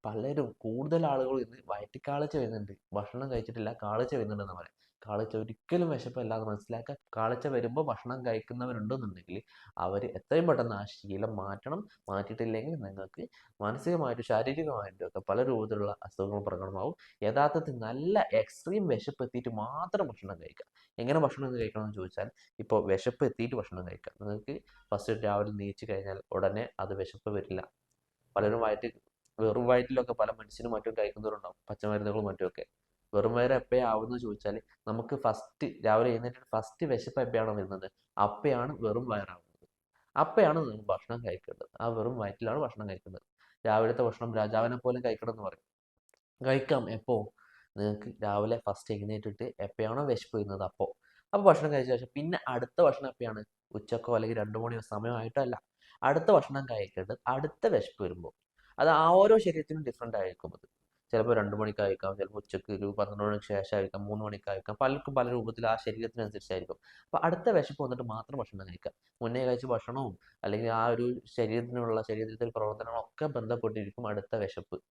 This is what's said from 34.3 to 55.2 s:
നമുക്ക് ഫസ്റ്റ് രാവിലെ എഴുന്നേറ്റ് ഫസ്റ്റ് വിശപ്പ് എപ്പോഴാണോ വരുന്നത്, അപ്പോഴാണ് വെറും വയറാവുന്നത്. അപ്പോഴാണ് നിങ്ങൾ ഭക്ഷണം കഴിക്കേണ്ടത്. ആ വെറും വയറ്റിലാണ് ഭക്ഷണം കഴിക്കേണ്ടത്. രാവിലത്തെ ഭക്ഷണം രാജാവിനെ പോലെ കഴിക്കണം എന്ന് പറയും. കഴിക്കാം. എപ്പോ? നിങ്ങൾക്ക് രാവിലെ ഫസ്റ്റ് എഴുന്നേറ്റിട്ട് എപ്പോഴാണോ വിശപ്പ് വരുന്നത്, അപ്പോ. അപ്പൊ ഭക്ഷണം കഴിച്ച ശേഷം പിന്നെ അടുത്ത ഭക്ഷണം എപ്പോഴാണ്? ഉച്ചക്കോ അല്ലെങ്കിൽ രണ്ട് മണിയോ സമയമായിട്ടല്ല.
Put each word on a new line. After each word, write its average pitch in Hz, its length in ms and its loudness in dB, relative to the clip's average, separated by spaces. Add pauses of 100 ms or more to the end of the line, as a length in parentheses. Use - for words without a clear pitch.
നമുക്ക് 113 280 -2
ഫസ്റ്റ് - 680 -2
രാവിലെ 110 240 8
എഴുന്നേറ്റ് 120 320 -2 (120)
ഫസ്റ്റ് 113 320 -2
വിശപ്പ് 131 360 -2
എപ്പോഴാണോ 110 320 2
വരുന്നത്, 95 320 -4 (380)
അപ്പോഴാണ് 123 480 0 (100)
വെറും 113 280 0
വയറാവുന്നത്. 95 560 -8 (500)
അപ്പോഴാണ് 160 440 6
നിങ്ങൾ 107 260 -6
ഭക്ഷണം 104 400 -2
കഴിക്കേണ്ടത്. - 440 -8 (120)
ആ 113 60 0
വെറും 117 300 0
വയറ്റിലാണ് 110 420 -4
ഭക്ഷണം 107 300 -4
കഴിക്കേണ്ടത്. 92 360 -12 (400)
രാവിലത്തെ 113 380 4
ഭക്ഷണം 117 320 -2
രാജാവിനെ 110 420 2
പോലെ 123 240 0
കഴിക്കണം 113 300 -2
എന്ന് 110 120 -8
പറയും. - 220 -10 (800)
കഴിക്കാം. 135 460 2
എപ്പോ? 113 240 0 (600)
നിങ്ങൾക്ക് 104 320 -2 (140)
രാവിലെ 104 420 2
ഫസ്റ്റ് 104 280 -4
എഴുന്നേറ്റിട്ട് 104 540 -6 (120)
എപ്പോഴാണോ 113 460 -2
വിശപ്പ് 120 320 -2
വരുന്നത്, 98 260 -2
അപ്പോ. - 240 -2 (460)
അപ്പൊ 202 160 4
ഭക്ഷണം 156 220 6
കഴിച്ച 131 200 2
ശേഷം 123 240 0
പിന്നെ 160 320 0
അടുത്ത 127 340 -2
ഭക്ഷണം 139 280 6
എപ്പോഴാണ്? 110 340 -6 (280)
ഉച്ചക്കോ 113 440 -2
അല്ലെങ്കിൽ 113 220 2
രണ്ട് 107 200 -2
മണിയോ 117 240 -4 (100)
സമയമായിട്ടല്ല. 117 640 -2 (460)